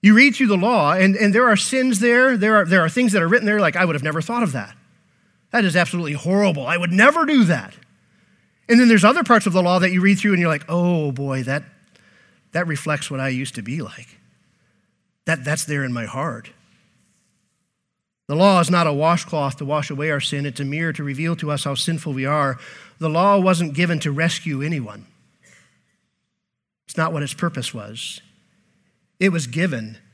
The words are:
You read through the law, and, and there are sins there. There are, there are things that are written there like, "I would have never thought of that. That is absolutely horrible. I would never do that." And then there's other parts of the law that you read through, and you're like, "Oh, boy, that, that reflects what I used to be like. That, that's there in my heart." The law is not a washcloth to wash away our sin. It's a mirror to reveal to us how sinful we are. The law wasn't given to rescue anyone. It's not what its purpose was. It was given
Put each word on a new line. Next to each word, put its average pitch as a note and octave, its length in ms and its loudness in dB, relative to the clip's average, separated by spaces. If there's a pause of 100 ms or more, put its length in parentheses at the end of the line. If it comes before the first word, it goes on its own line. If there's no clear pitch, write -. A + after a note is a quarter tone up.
You G#3 120 8
read B3 200 6
through C4 140 0
the G3+ 100 2
law, F3+ 340 2
and, F#3+ 240 4
and G#3 180 2
there B3 140 4
are G#3+ 80 4
sins B3+ 440 0
there. A#3+ 360 2
There G#3+ 200 2
are, G3+ 100 4
there F3 160 4
are D#3+ 80 0
things B3 220 0
that F#3+ 100 2
are E3 60 0
written A3 180 2
there G#3 120 2
like, E3 160 0
"I F3+ 120 2
would E3 80 0
have C#3 80 -4
never D#3 180 -4
thought A3+ 220 -4
of F3 100 -2
that. A2+ 240 -10 (760)
That A3+ 140 2
is F3 120 0
absolutely E3+ 360 -2
horrible. D#3+ 540 0
I D#3+ 100 -2
would F3 160 -2
never C#4+ 320 4
do C#4 200 4
that." C#3 300 -2 (920)
And A#3 100 6
then B3 100 6
there's G#3 160 6
other C4+ 200 4
parts A3 220 4
of F3+ 80 -2
the F#3 80 2
law F3+ 160 2
that F3+ 140 0
you F3+ 100 0
read G3 160 4
through, G3+ 140 0
and F3 80 2
you're E3+ 100 0
like, D3+ 180 -4
"Oh, E3+ 420 0
boy, C3 340 -6
that, C#3 200 -6 (880)
that F3 140 -2
reflects D3+ 440 -6
what C3+ 80 -8
I C3+ 100 -4
used C3 260 -6
to A#2+ 80 -10
be B2+ 180 -8
like. - 380 -16 (1040)
That, D#3+ 180 -2
that's D3+ 220 -4
there C#3+ 200 -4
in B2+ 100 -6
my A#2 100 -6
heart." C3 460 -8 (1800)
The C#3+ 100 -4
law F#3 240 4
is E3 100 0
not E3+ 160 2
a D3+ 60 0
washcloth D3 680 -2
to C#3+ 80 -10
wash C#3+ 240 -4
away D3 200 -6
our C#3+ 100 -2
sin. C#3+ 260 -6
It's C3+ 140 -10
a C#3+ 40 -6
mirror D#3 300 -6
to D#3 100 -10
reveal D#3 320 -4
to D#3 140 -6
us C#3+ 140 -4
how C#3 100 -6
sinful D3+ 400 -4
we C3 100 -4
are. C#3 340 -2 (400)
The D#3+ 120 -4
law F#3+ 280 4
wasn't F3 360 0
given E3+ 260 0
to D3 120 -4
rescue D#3 500 -4
anyone. B2+ 440 -8 (1800)
It's - 100 -12
not E3 160 0
what D3+ 100 -4
its C#3 120 -8
purpose E3 400 -6
was. A2 480 -14 (1000)
It F#3+ 80 4
was E3 180 -2
given A#2+ 520 -6 (160)